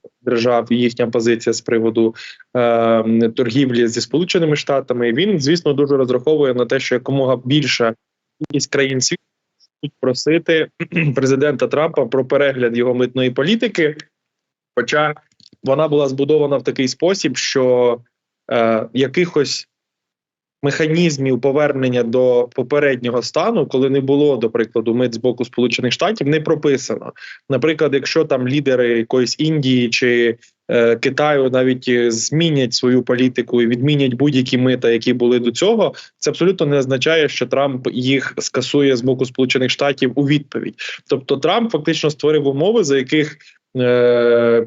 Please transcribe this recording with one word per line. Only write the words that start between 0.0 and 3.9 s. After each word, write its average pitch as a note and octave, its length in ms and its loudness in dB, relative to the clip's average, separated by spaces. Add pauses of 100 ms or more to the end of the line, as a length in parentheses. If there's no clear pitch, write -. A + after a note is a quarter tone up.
держав A#2 480 0
і A#2+ 80 0
їхня A#2+ 300 0
позиція A#2 460 0
з - 80 -10
приводу, A2+ 540 0 (420)
е, A2+ 720 2
торгівлі A#2+ 580 0
зі A2+ 140 -4